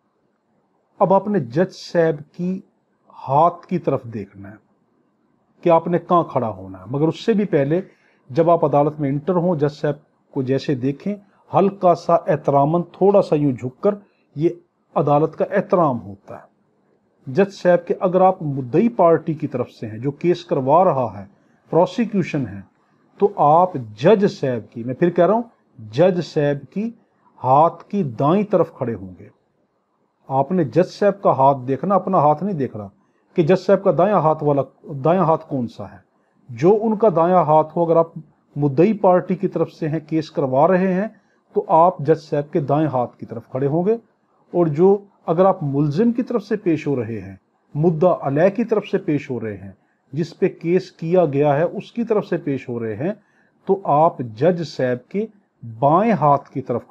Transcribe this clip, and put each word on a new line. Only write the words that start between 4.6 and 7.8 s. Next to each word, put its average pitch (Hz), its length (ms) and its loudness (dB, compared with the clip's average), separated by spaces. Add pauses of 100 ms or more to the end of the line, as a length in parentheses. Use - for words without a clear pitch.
कि 175 60 2
आपने 170 300 2
कहाँ 170 320 0
खड़ा 123 160 -2
होना 95 300 -12
है। 95 120 -20
मगर 143 180 -2
उससे 190 260 -2
भी 202 120 0
पहले 160 380 0 (460)